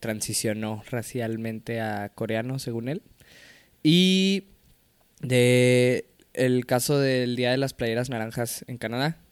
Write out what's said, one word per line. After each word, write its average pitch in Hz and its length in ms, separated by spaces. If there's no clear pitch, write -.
transicionó 110 920
racialmente 113 880
a 104 320
coreano, 117 460
según 117 300
él, 156 140
y 190 600
de 123 840
el 127 340
caso 131 320
del 127 380
Día 123 160
de 127 60
las 135 140
Playeras 120 380
Naranjas 113 560
en 123 120
Canadá, 127 380